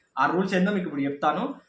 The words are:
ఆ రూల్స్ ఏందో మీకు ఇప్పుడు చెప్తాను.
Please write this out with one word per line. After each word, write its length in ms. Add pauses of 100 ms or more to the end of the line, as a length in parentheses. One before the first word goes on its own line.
(180)
ఆ 80
రూల్స్ 280
ఏందో 160
మీకు 160
ఇప్పుడు 140
చెప్తాను. 540 (140)